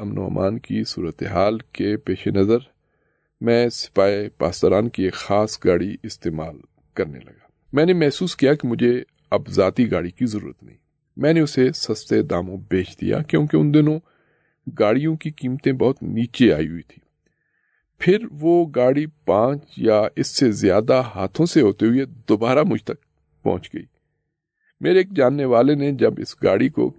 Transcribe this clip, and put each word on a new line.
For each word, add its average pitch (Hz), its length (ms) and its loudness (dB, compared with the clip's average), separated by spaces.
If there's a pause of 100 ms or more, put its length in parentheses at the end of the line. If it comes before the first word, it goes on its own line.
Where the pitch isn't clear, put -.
امن 101 180 -8
و 95 60 -6
امان 98 340 -2
کی 107 260 -6
صورتحال 92 760 -4
کے 104 380 -4
پیش 95 300 -6
نظر 101 320 2 (840)
میں 117 280 2
سپاہ 98 420 0 (280)
پاسداران 95 500 0
کی - 140 -6
ایک 92 100 0
خاص 107 520 -2
گاڑی 98 380 0
استعمال 82 540 -8 (380)
کرنے 73 240 -6
لگا۔ - 300 -20 (240)
میں 147 140 2
نے 185 60 2
محسوس 170 440 0
کیا 139 180 4
کہ 151 140 -4
مجھے 120 360 0 (260)
اب 101 180 -2
ذاتی 95 420 2
گاڑی 87 200 -2
کی 127 160 -4
ضرورت 104 360 -8
نہیں۔ - 140 -20 (400)
میں 139 160 2
نے 165 80 2
اسے 139 320 2
سستے - 500 -2
داموں 92 360 -4 (120)
بیچ - 300 -4
دیا، 92 220 -2
کیونکہ 151 340 -2
ان 151 180 2
دنوں 156 260 2 (760)
گاڑیوں 135 380 2
کی 156 140 -10
قیمتیں 135 420 -4
بہت 131 300 0
نیچے 113 500 2
آئی 78 160 0
ہوئی 82 140 -12
تھیں۔ - 260 -20 (920)
پھر 190 180 2 (120)
وہ 165 360 2 (100)
گاڑی 135 300 2 (180)
پانچ 123 380 0 (140)
یا 107 260 2 (140)
اس - 100 -4
سے 123 260 2
زیادہ 110 500 2 (120)
ہاتھوں 95 320 -2
سے 165 140 2
ہوتے 110 260 2
ہوئے 127 180 2
دوبارہ 123 580 0
مجھ 120 220 -2
تک - 160 -10 (420)
پہنچ - 320 -4
گئی۔ - 80 -12 (960)
میرے 180 180 2
ایک 190 140 0
جاننے 139 320 2
والے 127 300 4
نے 143 180 -2
جب 113 260 2
اس - 240 -12
گاڑی 101 260 2
کو 123 300 -2